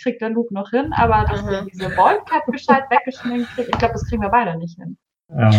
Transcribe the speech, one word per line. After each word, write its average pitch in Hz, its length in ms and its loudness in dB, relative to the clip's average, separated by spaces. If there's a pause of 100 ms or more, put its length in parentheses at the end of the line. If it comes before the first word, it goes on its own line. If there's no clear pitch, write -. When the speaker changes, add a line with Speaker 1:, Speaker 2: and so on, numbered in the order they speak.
Speaker 1:
kriegt - 180 -4
der 226 100 -2
Luke 233 240 -2
noch 196 160 -6
hin, 277 260 0
aber 220 320 4
dass 202 200 -2
wir 196 100 -2
Speaker 2:
Aha. 196 140 -8
Speaker 1:
diese 185 180 -6
Baldcap 294 560 2
gescheit 262 440 2
weggeschminkt 240 640 -2
kriegen, 240 160 -6
ich - 80 0
glaub, 233 140 2
das 208 160 -6
kriegen 220 140 -2
wir 196 80 -2
beide 208 280 2
nicht 170 200 -10
hin. 170 180 -12 (320)
Speaker 3:
Ja. 120 300 4